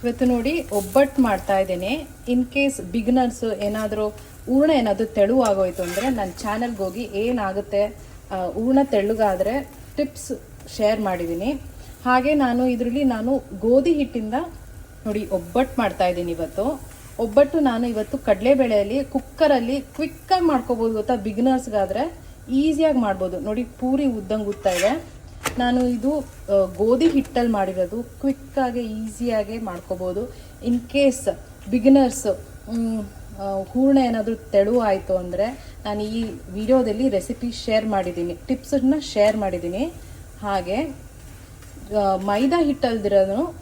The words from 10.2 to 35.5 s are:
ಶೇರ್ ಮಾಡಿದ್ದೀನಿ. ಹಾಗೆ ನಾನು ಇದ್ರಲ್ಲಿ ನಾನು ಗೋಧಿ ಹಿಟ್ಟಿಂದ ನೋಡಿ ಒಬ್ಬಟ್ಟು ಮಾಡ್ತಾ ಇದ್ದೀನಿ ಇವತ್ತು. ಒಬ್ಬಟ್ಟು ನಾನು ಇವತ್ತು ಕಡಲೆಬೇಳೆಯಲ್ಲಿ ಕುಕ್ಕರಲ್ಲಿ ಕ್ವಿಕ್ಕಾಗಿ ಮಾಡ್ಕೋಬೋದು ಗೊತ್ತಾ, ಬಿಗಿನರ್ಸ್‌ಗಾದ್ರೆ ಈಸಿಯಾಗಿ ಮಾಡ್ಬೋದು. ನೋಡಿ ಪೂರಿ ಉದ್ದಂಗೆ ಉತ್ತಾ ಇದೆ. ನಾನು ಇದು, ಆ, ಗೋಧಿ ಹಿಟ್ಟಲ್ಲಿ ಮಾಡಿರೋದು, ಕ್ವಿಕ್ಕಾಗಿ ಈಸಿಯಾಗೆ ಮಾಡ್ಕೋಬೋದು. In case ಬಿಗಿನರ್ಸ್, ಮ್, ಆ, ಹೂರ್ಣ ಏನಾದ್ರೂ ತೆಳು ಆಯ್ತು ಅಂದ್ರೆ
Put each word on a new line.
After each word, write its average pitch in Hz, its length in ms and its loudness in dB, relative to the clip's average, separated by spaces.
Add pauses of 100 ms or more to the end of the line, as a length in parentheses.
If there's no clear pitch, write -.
ಶೇರ್ 214 240 2
ಮಾಡಿದ್ದೀನಿ. 180 500 -2 (540)
ಹಾಗೆ 254 280 4
ನಾನು 254 340 2
ಇದ್ರಲ್ಲಿ 247 360 0
ನಾನು 247 340 2
ಗೋಧಿ 247 560 2
ಹಿಟ್ಟಿಂದ 233 400 -2 (720)
ನೋಡಿ 208 220 -4
ಒಬ್ಬಟ್ಟು 240 540 -2
ಮಾಡ್ತಾ 190 260 0
ಇದ್ದೀನಿ 175 240 -2
ಇವತ್ತು. 170 500 -4 (380)
ಒಬ್ಬಟ್ಟು 277 400 4
ನಾನು 240 280 2
ಇವತ್ತು 214 300 -4
ಕಡಲೆಬೇಳೆಯಲ್ಲಿ 226 880 2
ಕುಕ್ಕರಲ್ಲಿ 269 760 0
ಕ್ವಿಕ್ಕಾಗಿ - 640 -2
ಮಾಡ್ಕೋಬೋದು 240 480 0
ಗೊತ್ತಾ, 214 220 0
ಬಿಗಿನರ್ಸ್‌ಗಾದ್ರೆ 226 1000 0 (320)
ಈಸಿಯಾಗಿ 294 480 2
ಮಾಡ್ಬೋದು. 190 420 0
ನೋಡಿ 214 240 -4
ಪೂರಿ 262 420 -2
ಉದ್ದಂಗೆ 214 400 -2
ಉತ್ತಾ 202 240 -2
ಇದೆ. 196 460 -2 (420)
ನಾನು 247 300 2
ಇದು, 247 320 0
ಆ, 196 580 0
ಗೋಧಿ 240 320 4
ಹಿಟ್ಟಲ್ಲಿ 247 420 0
ಮಾಡಿರೋದು, 190 520 -2
ಕ್ವಿಕ್ಕಾಗಿ 262 760 -4
ಈಸಿಯಾಗೆ 220 800 -4
ಮಾಡ್ಕೋಬೋದು. 185 680 -6 (400)
In 240 80 2
case 269 560 2 (420)
ಬಿಗಿನರ್ಸ್, 254 560 6 (420)
ಮ್, 226 340 -2 (360)
ಆ, 196 240 -4
ಹೂರ್ಣ 262 340 4
ಏನಾದ್ರೂ 226 380 2
ತೆಳು 208 440 4
ಆಯ್ತು 190 380 2
ಅಂದ್ರೆ 185 580 -4 (100)